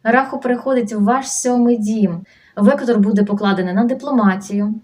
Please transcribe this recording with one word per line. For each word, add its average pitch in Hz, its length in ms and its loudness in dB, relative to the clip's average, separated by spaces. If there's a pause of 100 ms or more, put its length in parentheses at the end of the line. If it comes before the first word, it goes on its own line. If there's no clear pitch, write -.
Раху 262 360 0
переходить 240 540 -2
в 208 100 0
ваш 262 280 0
сьомий 240 460 2
дім. 208 480 -2 (300)
Вектор 240 440 2
буде 202 240 2
покладений 196 500 0
на 226 100 2
дипломатію 214 1000 0